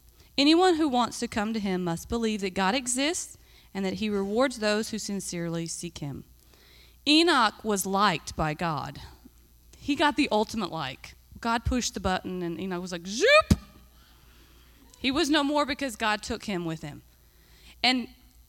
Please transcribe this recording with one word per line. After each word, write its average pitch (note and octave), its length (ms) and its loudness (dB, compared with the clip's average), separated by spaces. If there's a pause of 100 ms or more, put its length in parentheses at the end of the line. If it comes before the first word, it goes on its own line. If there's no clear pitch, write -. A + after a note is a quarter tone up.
(380)
Anyone E4 380 6
who D4+ 120 2
wants A#3+ 300 0
to A#3+ 80 -2
come A3 260 -2
to A3+ 60 -4
him F#3+ 240 0
must E3+ 260 -4
believe A3 340 -2
that F#3+ 120 -4
God G3 220 2
exists C#4 600 -2 (380)
and G3 100 -4
that F#3+ 100 -2
he G#3 140 -4
rewards G#3 500 0
those G#3+ 320 0
who A3 80 -6
sincerely E3+ 680 -4
seek - 320 -10
him." C#3+ 260 -8 (840)
Enoch D4+ 560 4
was G3+ 220 0
liked F#3+ 500 2
by D#3 180 0
God. C#3+ 460 -4 (760)
He C#4 180 -2
got D4 200 2
the C#4+ 140 2
ultimate G#3+ 400 -2
like. C#3+ 460 -8 (240)
God A#3 240 -2
pushed - 300 -2
the G#3 60 -8
button F#3 420 -2
and E3+ 180 -6
Enoch F3+ 200 -4
was F3+ 120 -8
like, E3+ 140 -8
"Zoop!" A#4+ 520 6 (1400)
He B3+ 120 -2
was C#4+ 180 0
no D4 140 2
more C#4+ 240 0
because C4 300 -6
God G#3+ 260 -2
took - 220 -8
him F3 200 -4
with D#3+ 180 -6
him. C3+ 200 -14 (800)
And B3 260 2 (400)